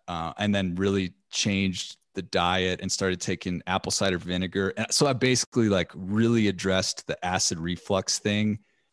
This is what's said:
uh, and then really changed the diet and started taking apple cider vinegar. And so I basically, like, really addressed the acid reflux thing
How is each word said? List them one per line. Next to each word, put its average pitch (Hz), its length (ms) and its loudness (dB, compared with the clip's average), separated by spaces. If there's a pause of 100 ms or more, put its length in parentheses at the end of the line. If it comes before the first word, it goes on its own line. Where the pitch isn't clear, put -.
uh, 82 300 -6
and 104 160 2
then 95 200 0
really 95 400 0 (200)
changed 98 640 -2 (160)
the 98 80 -6
diet 90 580 0
and 95 100 -4
started 92 300 0
taking 90 460 -4
apple 92 240 -2
cider 92 280 0
vinegar. 90 580 -2
And 107 140 -4
so - 160 4
I 139 60 4
basically, 123 560 2
like, 92 260 2
really 107 520 2
addressed 92 640 0
the - 160 -6
acid 90 340 0
reflux 90 600 -2
thing 107 400 0 (320)